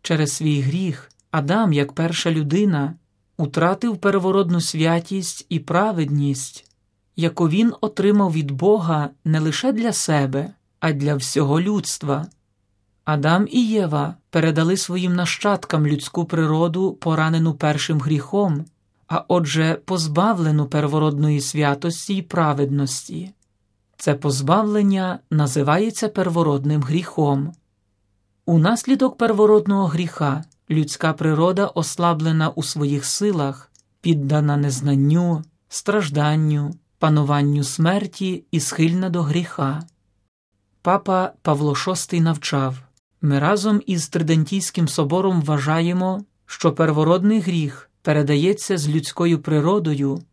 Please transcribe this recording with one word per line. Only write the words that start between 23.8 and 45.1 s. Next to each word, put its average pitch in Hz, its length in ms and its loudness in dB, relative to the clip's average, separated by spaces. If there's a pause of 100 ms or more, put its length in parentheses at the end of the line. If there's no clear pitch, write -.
Це 151 160 -2
позбавлення 185 1040 0 (120)
називається 156 760 0
первородним 151 760 0
гріхом. 151 680 -2 (920)
Унаслідок 233 720 2
первородного 208 680 4
гріха 156 580 -2 (260)
людська 156 440 0
природа 165 520 2
ослаблена 160 840 0
у 151 140 -6
своїх 143 420 -2
силах, 151 680 -2 (300)
піддана 147 560 2
незнанню, 143 840 2 (260)
стражданню, 151 1040 0 (260)
пануванню 147 640 2
смерті 185 880 -2
і 165 80 0
схильна 175 500 0
до 170 120 -2
гріха. 151 600 -2 (960)
Папа 185 500 0 (100)
Павло 147 340 0
шостий 175 460 -2
навчав: 139 560 -2 (480)
"Ми 139 140 2
разом 208 460 2
із 175 220 -4
Тридентійським 160 800 0
собором 175 540 0